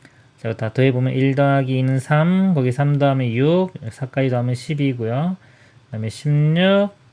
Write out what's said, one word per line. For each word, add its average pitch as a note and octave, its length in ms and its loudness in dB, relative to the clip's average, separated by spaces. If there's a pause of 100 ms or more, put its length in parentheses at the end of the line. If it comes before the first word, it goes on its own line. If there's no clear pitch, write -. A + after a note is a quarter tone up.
(380)
자, A2+ 100 -8
이거 A2+ 80 -4
다 A2 160 -6
더해보면 C3 400 0
일 C3 240 0
더하기 C#3 420 0
이는 C3 220 0
삼, F3 540 2
거기 B2+ 180 0
삼 C#3+ 260 0
더하면 C3+ 360 2
육, E3+ 380 2 (180)
사까지 C3+ 400 -4
더하면 B2 260 -2
십이고요. C#3 800 -4 (500)
그다음에 A2 220 -8
십육, E3+ 840 2 (220)